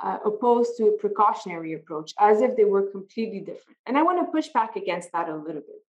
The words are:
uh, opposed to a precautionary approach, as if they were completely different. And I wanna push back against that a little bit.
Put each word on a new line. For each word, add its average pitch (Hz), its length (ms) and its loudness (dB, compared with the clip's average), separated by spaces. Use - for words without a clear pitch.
uh, 190 220 -6
opposed 233 540 2
to 220 80 2
a 208 120 4
precautionary 202 760 0
approach, 156 460 -10
as 214 220 6
if 233 140 2
they 214 80 4
were 196 200 4
completely 196 580 -8
different. - 440 -16
And 254 120 0
I 302 60 4
wanna 349 280 2
push 311 160 -2
back 220 300 -2
against 175 340 -6
that 170 160 -4
a 156 80 -8
little 151 260 -10
bit. - 220 -20